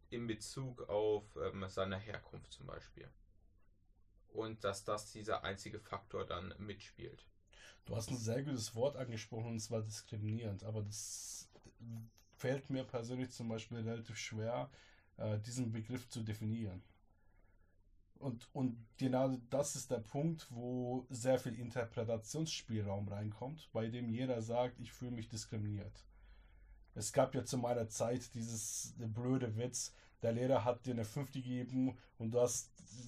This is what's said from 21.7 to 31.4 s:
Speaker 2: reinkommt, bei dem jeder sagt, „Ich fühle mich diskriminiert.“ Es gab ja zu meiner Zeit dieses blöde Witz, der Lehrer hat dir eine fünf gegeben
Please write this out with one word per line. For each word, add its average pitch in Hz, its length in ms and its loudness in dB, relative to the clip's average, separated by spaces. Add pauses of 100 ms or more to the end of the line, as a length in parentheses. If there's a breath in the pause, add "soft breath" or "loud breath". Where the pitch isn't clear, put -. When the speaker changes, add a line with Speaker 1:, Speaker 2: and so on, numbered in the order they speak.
Speaker 2:
reinkommt, 107 640 -4
bei 113 140 2
dem 120 220 0
jeder 120 320 2
sagt, 120 380 2
„Ich 113 140 -10
fühle 123 180 -4
mich 113 160 -4
diskriminiert.“ 104 800 -4 (880 soft breath)
Es 107 160 -2
gab 135 240 8
ja 127 80 2
zu 131 140 0
meiner 120 320 2
Zeit 123 460 0
dieses 113 600 -4
blöde 120 600 2
Witz, - 360 -2 (300 loud breath)
der 117 80 4
Lehrer 120 320 6
hat 120 220 4
dir 127 80 2
eine 113 120 2
fünf 139 260 -4
gegeben 127 680 2 (200 loud breath)